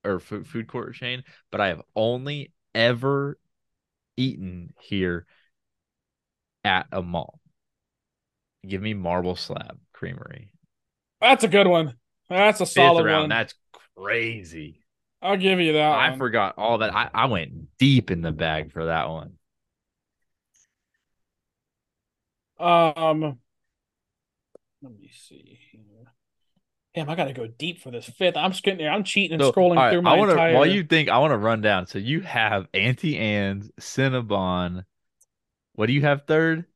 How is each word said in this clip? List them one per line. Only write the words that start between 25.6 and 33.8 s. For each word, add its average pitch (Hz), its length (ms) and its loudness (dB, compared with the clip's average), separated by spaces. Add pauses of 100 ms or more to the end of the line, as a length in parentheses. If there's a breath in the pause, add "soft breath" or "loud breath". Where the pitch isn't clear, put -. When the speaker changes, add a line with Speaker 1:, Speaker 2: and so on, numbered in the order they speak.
Speaker 2:
here. 107 420 -20 (800)
Damn, 151 160 -10
I 165 60 -8
gotta 147 180 -4
go 123 140 -10
deep 160 340 -10
for - 80 -20
this 120 160 -12
fifth. 180 320 -2
I'm 190 140 -2
just 185 120 -10
getting 190 160 0
there. 151 120 -4
I'm 202 140 -2
cheating 190 300 -2
and 156 80 2
Speaker 1:
So, 131 80 6
Speaker 2:
scrolling 175 260 4
Speaker 1:
all 131 80 6
right, 113 60 4
Speaker 2:
through 175 120 2
my 123 80 4
Speaker 1:
I 156 60 8
wanna, 202 160 4
Speaker 2:
entire 165 220 4
Speaker 1:
while 139 100 6
you 196 180 2
think, 156 260 2
I 117 100 4
wanna 143 180 4
run 110 240 0
down. 98 260 2
So 104 120 -10
you 139 220 -4
have 110 520 -2
Auntie 123 440 -2
Anne's, 101 600 -4
Cinnabon. 95 1040 -2 (880)